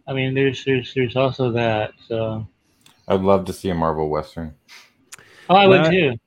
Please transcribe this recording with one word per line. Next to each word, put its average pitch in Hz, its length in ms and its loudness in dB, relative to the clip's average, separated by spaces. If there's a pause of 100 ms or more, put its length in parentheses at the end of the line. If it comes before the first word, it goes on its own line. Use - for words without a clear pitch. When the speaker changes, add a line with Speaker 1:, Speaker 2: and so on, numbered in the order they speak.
Speaker 1:
I 139 60 -8
mean, 131 220 -4
there's, 135 300 0
there's, 127 280 -2
there's 123 220 -2
also 131 380 0
that, 110 400 -2 (140)
so. 110 380 -6 (640)
Speaker 2:
I'd 95 140 0
love 95 240 2
to 90 80 -8
see - 160 -8
a 87 60 -2
Marvel 80 340 -2
Western. 76 440 -8 (960)
Speaker 1:
Oh, 175 60 4
I 202 120 6
would, 190 140 6
Speaker 3:
Uh, 160 80 2
Speaker 1:
too. 170 220 2 (160)